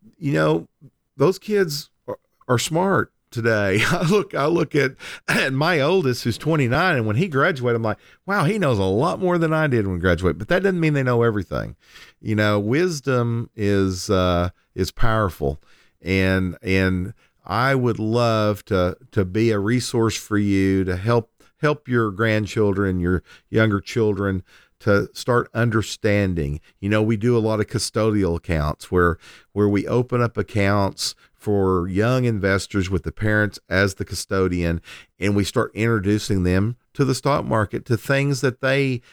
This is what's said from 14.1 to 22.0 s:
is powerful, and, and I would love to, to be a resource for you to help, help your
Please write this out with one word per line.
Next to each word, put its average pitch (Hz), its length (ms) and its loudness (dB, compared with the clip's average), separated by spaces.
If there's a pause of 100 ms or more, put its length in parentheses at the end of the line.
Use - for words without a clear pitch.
is 92 180 -4
powerful, 101 680 0 (400)
and, 95 640 0
and 95 500 0 (320)
I 123 300 -2
would 120 240 0
love 110 680 0
to, 90 300 0 (140)
to 101 140 0
be 110 260 0
a 104 80 2
resource 113 580 0
for - 220 -2
you 98 460 2
to 90 120 -4
help, 113 340 0 (300)
help 151 280 -2
your 117 220 0